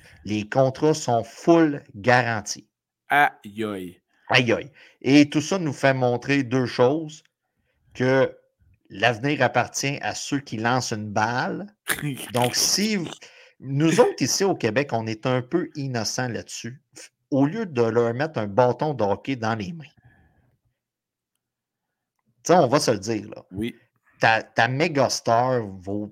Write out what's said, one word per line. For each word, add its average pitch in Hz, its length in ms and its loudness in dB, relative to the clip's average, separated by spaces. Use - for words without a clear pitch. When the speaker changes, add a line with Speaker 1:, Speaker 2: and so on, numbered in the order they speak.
Speaker 1:
Les 104 240 -4
contrats 135 460 2
sont 120 280 -2
full 160 600 2
garantis. 117 720 0
Speaker 2:
Aïe, 110 540 0
aïe. 95 380 -8
Speaker 1:
Aïe, 123 240 2
aïe. 85 180 -4
Et 147 280 6
tout 151 120 -2
ça 196 180 -2
nous 156 120 -4
fait 135 220 2
montrer 131 480 0
deux 127 240 -2
choses, 151 560 0
que 131 420 2
l'avenir 120 540 0
appartient 123 580 -2
à 104 140 -6
ceux - 240 -6
qui 131 180 -10
lancent 120 360 0
une 107 180 -8
balle. 131 560 -2
Donc, 123 220 0
Speaker 2:
<laughs> - 0 -
Speaker 1:
si 208 420 0
nous 156 400 2
autres, - 220 4
ici 147 220 0
au 185 120 2
Québec, 123 380 0
on 113 120 -2
est 110 220 -4
un 127 160 0
peu 165 320 -2
innocents 127 520 -4
là-dessus, 113 540 -12
au 139 160 4
lieu 202 220 -4
de 123 160 0
leur 117 320 2
mettre 151 240 -4
un 107 80 -4
bâton 123 480 2
de 110 80 -2
hockey 101 320 -2
dans 113 200 -4
les 92 180 -8
mains. 156 100 -14
Tu 160 100 4
sais, - 20 8
on 160 120 6
va 139 120 4
se - 120 0
le 104 80 0
dire, 101 300 -6
là. - 220 -16
Speaker 2:
Oui. 110 240 -8
Speaker 1:
Ta, 113 220 4
ta - 260 0
méga 139 420 0
star 123 520 0
vaut 98 500 -8